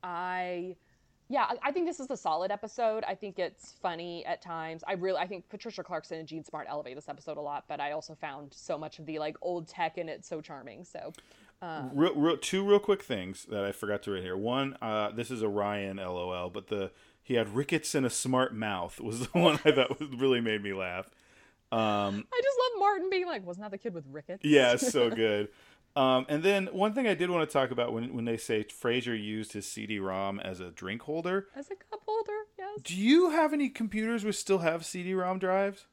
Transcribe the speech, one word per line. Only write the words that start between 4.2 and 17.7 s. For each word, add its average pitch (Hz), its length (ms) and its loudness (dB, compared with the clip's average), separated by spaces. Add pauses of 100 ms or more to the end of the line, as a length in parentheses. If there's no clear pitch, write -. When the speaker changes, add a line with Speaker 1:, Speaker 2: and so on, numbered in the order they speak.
Speaker 1:
at 170 160 -4
times. 165 460 -8
I 190 60 0
really, 185 240 0
I 180 100 0
think 185 220 -12
Patricia 202 340 -10
Clarkson 160 360 -8
and 160 80 -12
Jean 156 160 -10
Smart 151 260 -10
elevate 139 260 -8
this 147 140 -14
episode 143 280 -10
a 147 40 -8
lot, 143 260 -6
but 147 140 -8
I 143 100 -2
also 156 240 -8
found 143 380 -12
so - 240 -6
much 156 220 -10
of 156 60 -12
the, 156 140 -6
like, 151 220 -4
old 175 260 -4
tech 165 300 -4
in 170 100 -4
it - 160 -10
so 160 160 -8
charming. 135 460 -14
So, - 280 -12 (480)
um, 156 320 -6
Speaker 2:
Real, 156 220 6
real, 151 220 4
two 190 260 0
real 202 160 8
quick 202 220 2
things 95 480 -6
that 101 160 0
I 101 60 0
forgot 104 320 -2
to 101 80 -4
write 95 120 -2
here. 90 140 -4
One, 127 440 -2
uh, 107 280 0
this 117 220 -6
is 117 100 -4
a 107 80 2
Ryan 101 500 0
L 90 180 -4
O 90 140 -2
L, 90 200 -4
but 95 160 -10
the, 98 240 -2 (320)
"He 127 100 -2
had 110 220 2
rickets 143 400 0